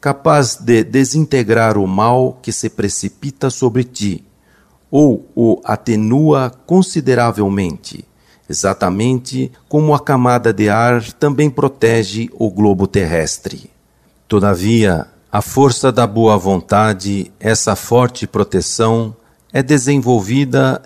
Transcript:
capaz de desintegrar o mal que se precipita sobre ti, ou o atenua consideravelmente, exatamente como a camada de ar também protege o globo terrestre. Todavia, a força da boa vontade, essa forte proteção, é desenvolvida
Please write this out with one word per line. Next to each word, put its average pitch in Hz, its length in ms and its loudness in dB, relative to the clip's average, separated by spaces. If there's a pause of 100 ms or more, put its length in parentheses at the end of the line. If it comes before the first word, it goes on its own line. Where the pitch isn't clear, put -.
capaz 143 560 0
de 113 280 2
desintegrar 120 920 0
o 98 80 0
mal 120 560 0
que 113 100 -8
se - 160 -6
precipita 123 840 -6
sobre 123 320 0
ti, 101 420 -6 (680)
ou 135 440 2
o 113 300 2
atenua 123 880 0 (140)
consideravelmente, 117 1400 0 (440)
exatamente 120 1040 -2 (180)
como 151 260 2
a 135 60 0
camada 123 520 0
de 104 160 0
ar 117 460 0
também 147 360 0
protege 113 840 -2
o 113 140 -2
globo 98 380 2
terrestre. - 840 -4 (580)
Todavia, 101 800 2 (260)
a 104 100 0
força 135 480 2
da 117 160 0
boa 107 320 2
vontade, 98 1040 -2
essa - 340 -2
forte 120 520 -2
proteção, 113 880 -2 (360)
é 135 100 -2
desenvolvida 131 1200 0